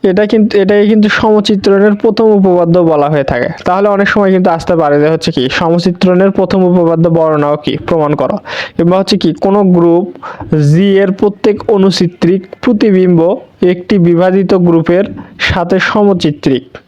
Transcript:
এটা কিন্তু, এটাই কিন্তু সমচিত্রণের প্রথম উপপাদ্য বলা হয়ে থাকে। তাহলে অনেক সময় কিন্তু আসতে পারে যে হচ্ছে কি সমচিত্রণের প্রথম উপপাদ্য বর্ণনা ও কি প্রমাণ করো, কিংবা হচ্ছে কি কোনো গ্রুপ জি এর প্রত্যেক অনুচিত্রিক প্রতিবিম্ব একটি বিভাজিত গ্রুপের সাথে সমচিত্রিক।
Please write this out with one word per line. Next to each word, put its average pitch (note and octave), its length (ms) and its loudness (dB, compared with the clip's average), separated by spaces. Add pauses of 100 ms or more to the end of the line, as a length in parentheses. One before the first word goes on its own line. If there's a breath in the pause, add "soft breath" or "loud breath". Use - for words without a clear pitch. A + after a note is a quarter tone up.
(100)
এটা G3 220 2
কিন্তু, A3 200 2 (100)
এটাই G#3 200 2 (100)
কিন্তু G#3+ 160 2 (120)
সমচিত্রণের G#3 800 2
প্রথম A3 240 0 (120)
উপপাদ্য F3 360 2 (160)
বলা D3 220 0
হয়ে C#3+ 180 0
থাকে। B2 180 -2 (180)
তাহলে G3 280 0
অনেক G3 180 0
সময় G3+ 220 2
কিন্তু F#3 220 2
আসতে F3+ 240 -2
পারে D3 220 0
যে D3+ 120 2
হচ্ছে D#3+ 220 -4
কি C3+ 60 -2 (180)
সমচিত্রণের F3+ 800 0
প্রথম F#3+ 220 0 (100)
উপপাদ্য E3 340 2 (120)
বর্ণনা D#3 380 0
ও - 100 -4
কি C#3+ 80 -4 (160)
প্রমাণ D3+ 320 0
করো, G3+ 160 -2 (400 loud breath)
কিংবা E3+ 240 2
হচ্ছে G3 220 -2
কি E3 80 0 (140)
কোনো G3 160 2 (160)
গ্রুপ E3+ 300 2 (640 loud breath)
জি F3+ 160 2 (160)
এর G3 80 0 (100)
প্রত্যেক G#3 360 0 (200)
অনুচিত্রিক F#3 640 0 (220)
প্রতিবিম্ব F#3 580 2 (520)
একটি F3+ 220 -4 (140)
বিভাজিত F#3 440 2 (140)
গ্রুপের E3+ 380 0 (460 loud breath)
সাথে F3+ 260 -2 (140)
সমচিত্রিক। E3 720 -2 (240)